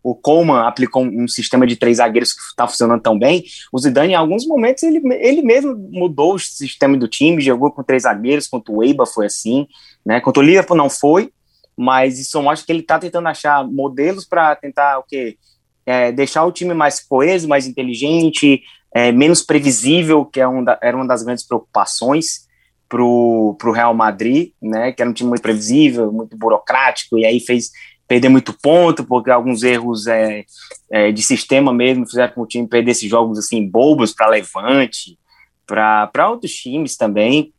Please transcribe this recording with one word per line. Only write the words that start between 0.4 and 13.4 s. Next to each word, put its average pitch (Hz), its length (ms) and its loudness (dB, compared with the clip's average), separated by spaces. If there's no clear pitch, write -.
aplicou 127 360 -2
um, 120 200 -4
um 120 40 -4
sistema 127 380 0
de 120 100 0
três 120 220 2
zagueiros 117 340 2
que - 80 -14
tá 120 120 -2
funcionando 117 340 0
tão 110 160 0
bem, 160 260 0
o 131 80 -4
Zidane, 143 340 2
em - 20 2
alguns 170 300 0
momentos, 262 380 0
ele, 320 180 2
ele 285 260 2
mesmo 262 340 2
mudou 175 440 0
o 185 40 -8
sistema 139 560 -2
do 123 120 -2
time, 156 340 2
jogou 135 300 2
com 139 100 -14
três 131 220 0
zagueiros, 123 420 -2
contra 113 260 -10
o 107 120 0
Eibar 135 240 2
foi 107 180 -4
assim, 127 420 -4
né? 113 160 0
Contra - 220 2
o - 20 6
Liverpool 180 320 4
não 143 140 2
foi, 175 400 0
mas 131 440 0
isso 143 200 -6
mostra 147 280 -2
que 165 40 -4
ele 165 120 -2
tá 160 160 -2
tentando 170 280 -6
achar 147 380 -2